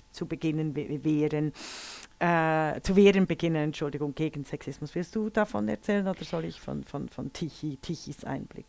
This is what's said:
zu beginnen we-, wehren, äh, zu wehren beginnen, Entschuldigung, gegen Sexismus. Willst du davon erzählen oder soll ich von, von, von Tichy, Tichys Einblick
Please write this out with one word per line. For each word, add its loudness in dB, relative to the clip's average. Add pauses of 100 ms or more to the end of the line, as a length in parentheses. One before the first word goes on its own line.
(100)
zu -8
beginnen 0
we-, -4
wehren, 2 (680)
äh, 2
zu 2
wehren 10
beginnen, 2
Entschuldigung, -2
gegen -2
Sexismus. -8
Willst -4
du -2
davon 0
erzählen 0
oder -4
soll -4
ich -10
von, -6
von, -8
von -10
Tichy, -6
Tichys -10
Einblick -8